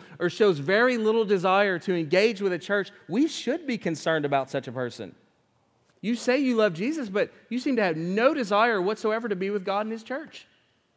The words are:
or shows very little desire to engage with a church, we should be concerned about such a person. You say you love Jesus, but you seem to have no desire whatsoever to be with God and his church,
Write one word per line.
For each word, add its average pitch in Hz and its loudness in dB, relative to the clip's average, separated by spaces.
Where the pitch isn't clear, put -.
or 175 0
shows 190 4
very 220 2
little 220 2
desire 190 4
to 185 -2
engage 185 2
with 196 0
a 175 -2
church, 202 -4
we 254 2
should 311 -4
be 240 -2
concerned 160 -2
about 139 0
such 139 -6
a 123 -8
person. 117 -8
You 220 -2
say 247 0
you 262 0
love 214 4
Jesus, 233 -4
but 185 -2
you 233 -4
seem 254 -2
to 220 2
have 175 2
no 190 2
desire 220 2
whatsoever 220 -2
to 202 -4
be 190 -4
with 202 -4
God 202 -2
and 220 -8
his 226 -10
church, 269 -12